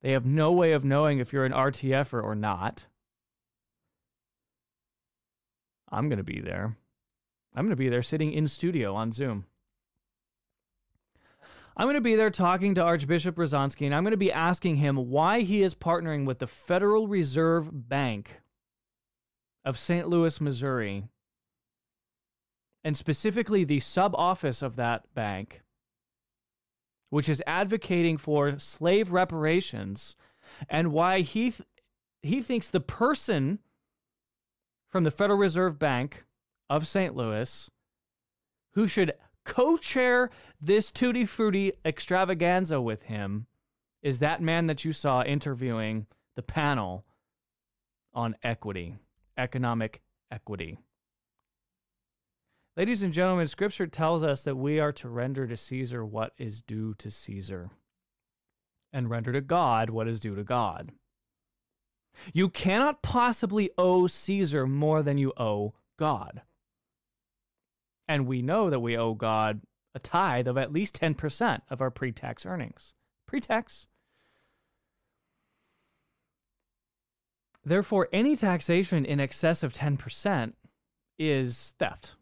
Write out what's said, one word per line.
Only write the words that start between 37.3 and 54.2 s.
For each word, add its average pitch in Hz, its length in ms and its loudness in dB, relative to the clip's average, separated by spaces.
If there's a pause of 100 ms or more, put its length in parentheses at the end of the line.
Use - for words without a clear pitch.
who 214 120 4
should 180 260 2 (320)
co-chair 254 840 2 (300)
this 202 320 2
Tutti 247 320 2
Frutti 196 480 0 (120)
extravaganza 180 960 2
with 110 240 -4
him 104 420 -6 (560)
is 131 180 -2
that 151 200 0
man 165 260 0
that 156 180 -4
you 160 80 -2
saw 131 300 2
interviewing 120 840 -2 (300)
the - 60 -10
panel 117 600 -2 (1120)
on 117 300 -4
equity, 104 540 -6 (380)
economic 120 680 -4 (280)
equity. 90 480 -10 (2000)
Ladies 202 260 0
and 180 100 0
gentlemen, 175 360 2
Scripture 196 400 -2
tells 160 340 0